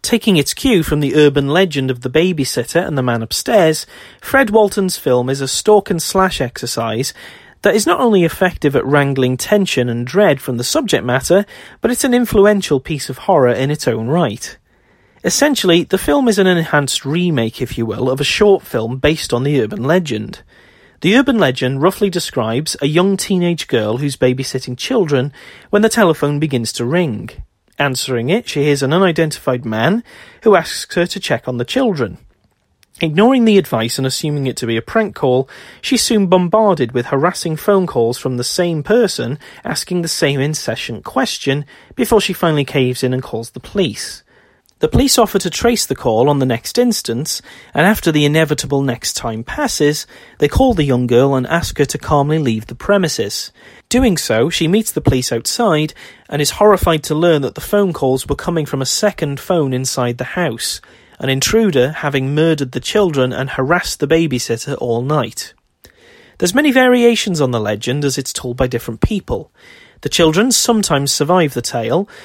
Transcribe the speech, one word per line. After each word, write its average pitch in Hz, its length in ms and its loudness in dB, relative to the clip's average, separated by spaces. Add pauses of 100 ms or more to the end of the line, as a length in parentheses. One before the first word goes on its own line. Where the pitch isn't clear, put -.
Taking 220 340 2
its 143 180 0
cue 214 300 0
from 151 160 0
the 139 160 0
urban 143 320 4
legend 147 420 0
of 123 120 -4
the 131 80 -6
babysitter 156 760 0
and 143 120 -4
the 127 40 0
man 120 220 -2
upstairs, 160 640 0 (340)
Fred 269 300 2
Walton's 202 480 2
film 123 320 0
is 139 100 -2
a 135 80 -4
stalk 214 420 2
and 170 120 -2
slash 190 400 0
exercise 117 720 -4 (480)
that - 140 2
is 226 120 2
not - 140 0
only 208 240 4
effective 175 500 0
at 131 100 0
wrangling 135 520 2
tension 180 500 0
and 120 180 -4
dread 170 360 2
from 123 160 -6
the 120 80 -4
subject 190 400 -2
matter, 147 400 2 (340)
but 233 120 0
it's - 120 -2
an 254 100 2
influential 208 680 2
piece - 280 -8
of 131 100 -8
horror 135 340 4
in 135 180 -2
its 147 160 -2
own 113 220 -2
right. 147 480 -2 (680)
Essentially, 190 600 2
the 190 120 0
film 285 300 2
is 202 120 2
an 190 80 4
enhanced 160 580 0
remake, 143 560 0
if - 160 -6
you 113 80 -2
will, 113 240 -2
of 131 100 -2
a 143 60 -2
short 208 380 4
film 117 340 -4
based 156 340 0
on 123 140 0
the 143 160 2
urban 107 240 -4
legend. 143 580 -2 (580)
The 190 140 2
urban 254 240 4
legend 135 420 0
roughly 190 280 2
describes 139 720 -4
a 139 40 -2
young 180 300 2
teenage 175 540 -2
girl 110 300 0
who's 143 180 -4
babysitting 127 600 -2
children 147 540 0 (380)
when 208 120 2
the 220 60 4
telephone 156 520 2
begins 135 340 -2
to 120 100 -4
ring. 139 460 -2 (480)
Answering 127 500 -2
it, 214 220 0
she 143 160 -2
hears 143 180 2
an 135 80 0
unidentified 156 720 0
man 120 400 0 (400)
who 202 140 6
asks - 380 -4
her 175 100 2
to 185 160 -8
check - 260 -4
on 127 80 -4
the 120 80 -4
children. 151 540 -2 (840)
Ignoring 220 460 4
the 214 120 6
advice 117 400 -2
and 135 80 -2
assuming 143 400 -4
it 127 120 -4
to 117 100 -4
be 113 80 0
a 113 60 -2
prank - 340 -2
call, 131 320 2 (340)
she's - 220 0
soon 208 240 2
bombarded 180 640 2
with 123 140 -2
harassing 160 500 -2
phone 190 320 2
calls 120 300 0
from 127 180 -4
the 120 80 -4
same 170 400 -2
person 185 560 0 (240)
asking - 380 -6
the 165 80 -4
same 139 320 0
incessant 131 640 -6
question 147 580 -2 (320)
before 226 240 2
she 190 140 -2
finally 151 320 0
caves 127 380 0
in 127 100 0
and 131 100 -4
calls 113 280 -10
the 131 100 -16
police. - 600 -4 (580)
The 156 80 2
police 254 300 2
offer 208 220 2
to 180 100 -4
trace 233 360 0
the - 80 -4
call 123 360 2
on 143 100 2
the 135 60 2
next 123 320 -4
instance, 185 640 -2 (320)
and 156 120 2
after 196 280 2
the 147 100 4
inevitable 143 580 0
next 127 300 -4
time 113 320 -6
passes, - 640 -2 (300)
they 147 100 2
call 262 260 2
the 160 120 0
young 127 200 0
girl 131 300 4
and 127 120 -2
ask 165 320 -4
her 143 40 4
to 135 140 -4
calmly 151 420 0
leave 113 280 -2
the 120 80 -12
premises. - 760 -2 (380)
Doing 240 260 2
so, 117 340 0
she 160 200 -2
meets 214 240 0
the - 80 -4
police 127 320 0
outside 156 600 0 (360)
and 147 120 -4
is 143 100 0
horrified 185 520 4
to 156 100 -4
learn 160 280 4
that 131 140 -6
the - 40 -14
phone 202 320 0
calls 131 380 -2
were 143 80 -4
coming 165 280 -4
from 135 160 -6
a 131 40 -4
second 147 560 -2
phone 151 320 0
inside 127 440 -4
the 127 60 -8
house, - 560 -6 (400)
an - 80 -6
intruder 143 640 2
having 139 420 -4
murdered 151 380 0
the 240 80 -6
children 143 540 0
and 135 160 -6
harassed 156 500 -2
the 147 80 -2
babysitter 139 720 0
all 120 240 -2
night. 139 520 -4 (840)
There's 180 180 0
many 294 160 4
variations 240 720 4
on 127 100 2
the 117 80 0
legend 113 460 -2
as 135 120 -2
it's 135 140 -8
told 123 240 -8
by 131 120 0
different 120 340 -6
people. 98 500 -4 (500)
The - 60 -6
children 175 460 2
sometimes 170 580 0
survive 160 420 2
the 120 80 -4
tale, 123 460 -2 (180)